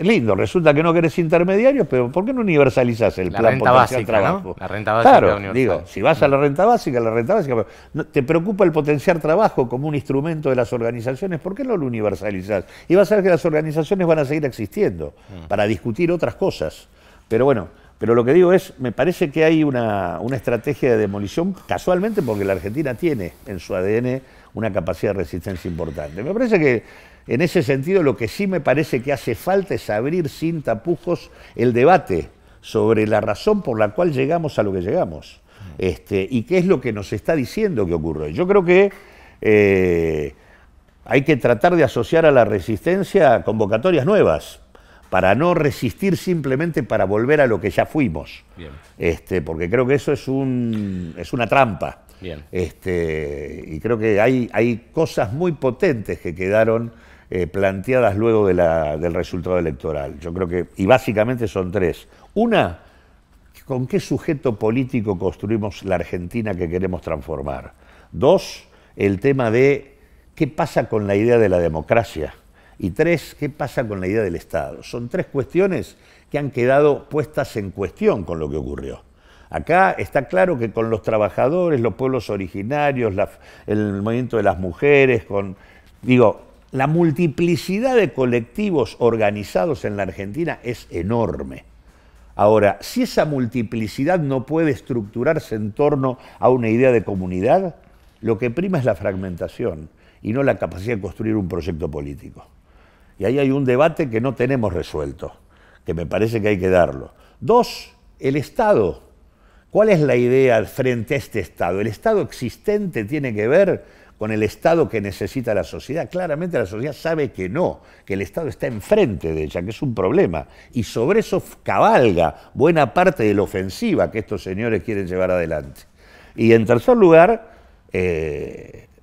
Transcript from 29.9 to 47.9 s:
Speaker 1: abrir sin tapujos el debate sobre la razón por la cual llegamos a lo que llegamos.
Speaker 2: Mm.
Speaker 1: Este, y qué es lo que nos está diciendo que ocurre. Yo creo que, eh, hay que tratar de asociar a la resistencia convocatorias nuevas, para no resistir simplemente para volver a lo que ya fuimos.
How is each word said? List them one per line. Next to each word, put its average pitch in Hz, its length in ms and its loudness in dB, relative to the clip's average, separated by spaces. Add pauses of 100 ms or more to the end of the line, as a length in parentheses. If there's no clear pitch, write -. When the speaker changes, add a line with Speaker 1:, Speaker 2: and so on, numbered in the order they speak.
Speaker 1:
abrir 139 380 -2
sin 160 340 -6
tapujos 156 720 -4 (240)
el 120 160 2
debate 120 560 2 (320)
sobre 107 480 0
la 107 120 2
razón 110 400 -2
por 127 160 -4
la 107 120 2
cual 170 240 -2
llegamos 139 480 -2
a - 20 2
lo 101 100 -2
que 95 100 -2
llegamos. 101 580 -6
Speaker 2:
Mm. - 240 -20 (140)
Speaker 1:
Este, 95 520 -2
y 120 140 -2
qué 185 140 0
es 175 60 2
lo 180 160 2
que 123 120 -4
nos 101 200 -8
está 117 220 -2
diciendo 147 520 -2
que 85 80 -2
ocurre. 80 400 -4
Yo 156 120 -2
creo 196 180 4
que, 190 280 4 (480)
eh, 90 920 4 (720)
hay 135 180 2
que 147 140 4
tratar 120 380 2
de 165 80 4
asociar 135 420 2
a 156 60 8
la 127 140 8
resistencia 113 960 2
convocatorias 110 640 0
nuevas, 131 540 2 (480)
para 95 280 2
no 175 180 2
resistir 156 640 -2
simplemente 156 640 -2
para 107 220 0
volver 117 360 2
a 135 60 4
lo 107 140 0
que 98 100 -2
ya 110 160 2
fuimos. 92 560 -4 (140)